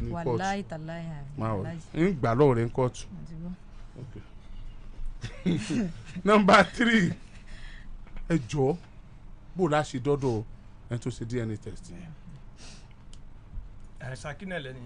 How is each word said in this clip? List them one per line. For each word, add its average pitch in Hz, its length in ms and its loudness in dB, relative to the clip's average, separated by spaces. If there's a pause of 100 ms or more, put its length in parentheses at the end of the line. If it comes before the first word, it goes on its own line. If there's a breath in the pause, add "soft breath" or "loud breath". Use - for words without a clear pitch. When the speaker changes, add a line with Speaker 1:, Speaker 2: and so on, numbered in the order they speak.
Speaker 1:
ní 117 100 -2
kóòtù. 131 240 0
Speaker 2:
Wàláhì 196 280 0
tàláhì, 165 420 -8 (320)
Speaker 1:
Má 110 140 0
wọ̀, 98 100 0
Speaker 2:
wàláhì. 165 180 -4 (140)
Speaker 1:
ń 175 240 4
gbà 117 160 4
lọ́ọ̀ 135 220 8
rẹ 117 80 4
ní - 60 0
kóòtù. 127 420 0
Speaker 2:
Mo 170 160 -8
ti 165 60 -10
gbọ́. 170 180 -6 (500)
Speaker 1:
Okay. 107 200 -10 (960)
<laughs> - 1040 -2
Number 202 400 10 (100)
three. 220 380 6 (1160 loud breath)
Ẹ 165 80 4 (120)
jọ̀ọ́, 147 280 4 (800)
bó 175 120 4
la 147 140 6
ṣe - 180 -4
dọ́dọ̀ 131 440 2 (460)
ẹni 123 100 0
tó 131 100 -2
ṣe 120 140 -4
D 120 160 -2
N 110 120 -2
A 107 40 -4
test 98 340 -10
yẹn? - 220 -12 (1900 loud breath)
Speaker 3:
Ẹ, 123 140 -8
Ṣakí 147 320 -10
náà 180 140 -4
lẹ́nu 131 260 -8